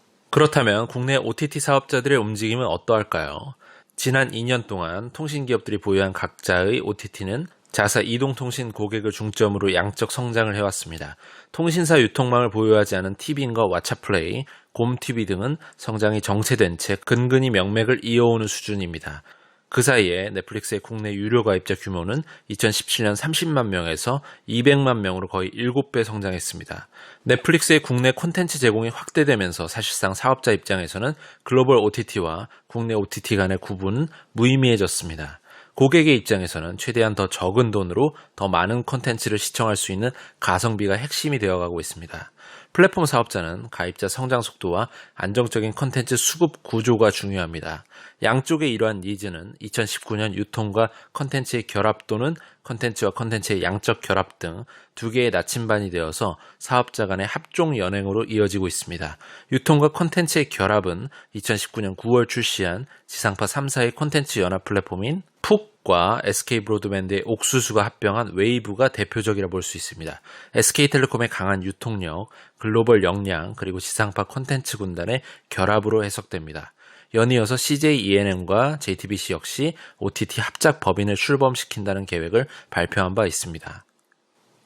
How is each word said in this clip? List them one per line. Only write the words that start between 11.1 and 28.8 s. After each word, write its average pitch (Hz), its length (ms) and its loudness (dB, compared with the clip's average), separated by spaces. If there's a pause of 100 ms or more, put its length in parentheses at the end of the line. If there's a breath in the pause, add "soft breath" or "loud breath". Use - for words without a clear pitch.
통신사 165 480 4
유통망을 123 500 4
보유하지 107 460 4
않은 95 200 -2
티빙과 127 460 -2
왓챠플레이, 98 800 -2 (280 loud breath)
곰티비 117 540 -2
등은 101 300 -2 (200 loud breath)
성장이 107 440 0
정체된 101 580 2
채 - 260 -2
근근히 127 460 4
명맥을 107 520 2
이어오는 117 440 4
수준입니다. 85 760 -6 (480 soft breath)
그 127 120 2
사이에 104 480 2
넷플릭스의 101 520 -6
국내 107 320 -8
유료 107 280 2
가입자 98 320 2
규모는 95 480 -4 (240 loud breath)
이천십칠 107 600 0
년 104 100 2
삼십만 151 540 0
명에서 90 520 -2 (240 loud breath)
이백만 123 560 4
명으로 92 240 -2
거의 95 260 -4
일곱 123 380 -2
배 117 140 0
성장했습니다. 92 800 -8 (380 loud breath)
넷플릭스의 156 560 4
국내 127 320 2
콘텐츠 170 480 -2
제공이 113 300 2